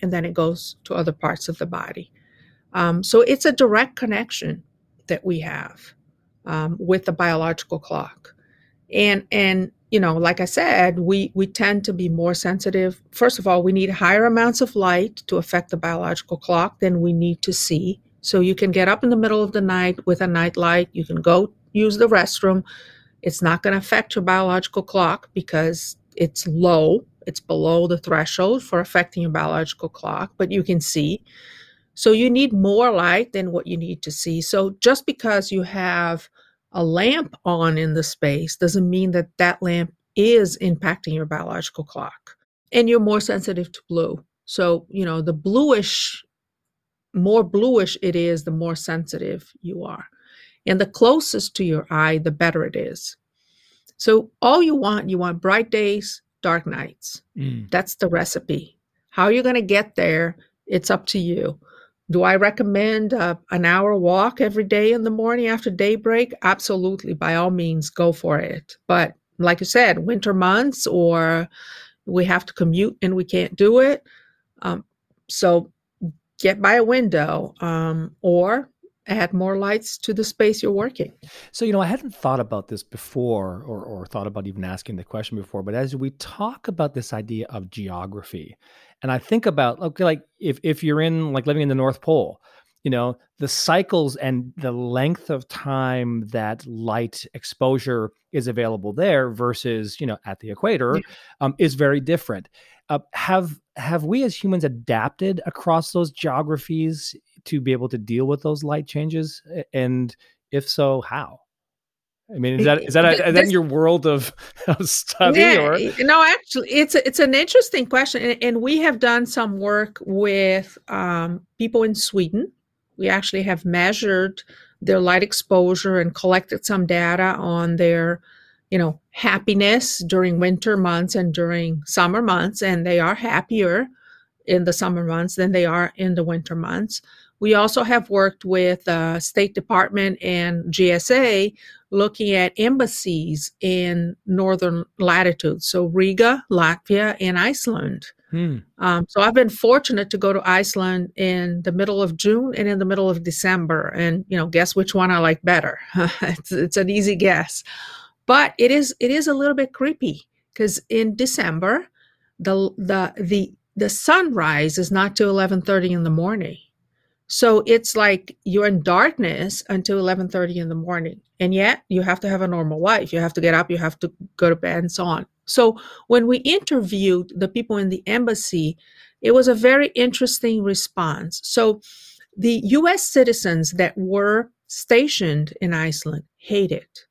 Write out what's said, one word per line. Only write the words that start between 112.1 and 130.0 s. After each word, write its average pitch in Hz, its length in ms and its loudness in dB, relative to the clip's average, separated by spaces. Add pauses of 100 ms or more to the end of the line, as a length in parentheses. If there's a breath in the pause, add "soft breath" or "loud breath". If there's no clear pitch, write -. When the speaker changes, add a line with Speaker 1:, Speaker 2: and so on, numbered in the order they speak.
Speaker 2:
I 156 40 -10
mean, 127 220 -2
is 214 60 4
that, 147 160 4
is 135 120 -4
that, 160 80 6
Speaker 1:
Th-, 165 120 6
Speaker 2:
is - 40 2
that 175 100 0
in - 60 4
Speaker 1:
this 185 180 4
Speaker 2:
your 175 100 4
world 160 440 2
of, 143 280 0 (160)
<laughs> - 160 -18
of 165 220 0
study, - 520 2
Speaker 1:
Yeah, 339 200 6
Speaker 2:
or? 147 120 2
Speaker 1:
y-, - 280 -2
no, 302 220 6
actually, 320 480 0
it's 294 240 4
a, 277 120 4
it's 269 140 0
an 269 140 4
interesting 311 520 4
question, 269 360 0
and, 240 200 -2
and 233 200 0
we 285 160 2
have 302 200 2
done 240 280 2
some 220 320 -4
work 208 440 -2
with, 190 760 0 (120)
um, 175 580 -4 (120)
people 226 240 0
in 220 120 0
Sweden. 202 580 -2 (440)
We 190 120 -4
actually 190 360 -2
have 180 200 -2
measured 190 800 0 (380 soft breath)
their 190 200 2
light 180 220 4
exposure 185 800 2
and 170 140 -2
collected - 520 0
some 190 200 0
data 175 520 0
on 170 380 -2
their, 170 440 2 (500 soft breath)
you 190 60 0
know, 160 240 0 (120)
happiness 202 920 0